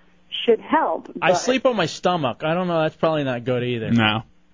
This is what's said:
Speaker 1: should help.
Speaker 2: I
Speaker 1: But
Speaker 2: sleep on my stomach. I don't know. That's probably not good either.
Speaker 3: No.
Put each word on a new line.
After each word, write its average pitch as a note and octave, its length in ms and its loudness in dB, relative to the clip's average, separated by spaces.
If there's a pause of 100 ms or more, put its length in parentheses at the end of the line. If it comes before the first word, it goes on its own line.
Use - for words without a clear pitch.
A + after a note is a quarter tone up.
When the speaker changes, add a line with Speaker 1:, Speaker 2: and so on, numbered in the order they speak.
(460)
Speaker 1:
should A3 140 4
help. B3+ 500 -2 (120)
Speaker 2:
I D#3+ 100 2
Speaker 1:
But F3+ 40 4
Speaker 2:
sleep B3 300 0
on B3+ 100 2
my F#3 100 0
stomach. D3+ 580 -2
I D#3 100 0
don't F3+ 140 -2
know. E3 140 0
That's D#3 140 -2
probably D#3+ 280 0
not B2 200 -4
good B2 200 0
either. A#2 280 -2
Speaker 3:
No. A2+ 320 4 (300)